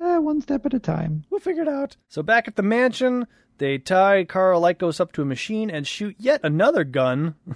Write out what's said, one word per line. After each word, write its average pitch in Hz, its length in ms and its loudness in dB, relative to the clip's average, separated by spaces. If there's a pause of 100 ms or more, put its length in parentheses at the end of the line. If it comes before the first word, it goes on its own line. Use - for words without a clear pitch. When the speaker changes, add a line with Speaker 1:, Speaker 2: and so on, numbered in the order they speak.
Speaker 1:
"Eh, 349 180 0
one 302 220 0
step 277 240 -4
at 294 80 -4
a 262 60 0
time." 160 520 -4
Speaker 2:
"We'll 403 100 -4
figure 339 220 -4
it 311 60 -2
out." 277 280 -4 (120)
So - 140 -8
back 226 240 2
at 220 80 -12
the 202 80 0
mansion, 247 640 0 (320)
they 139 200 -2
tie 190 460 4
Karl 185 380 2
Lykos 170 380 2
up 175 140 -2
to 156 80 -2
a 139 40 -2
machine 214 420 -4
and 151 180 -6
shoot 208 300 -8
yet 262 280 0
another 175 400 2
gun. 135 500 0 (220)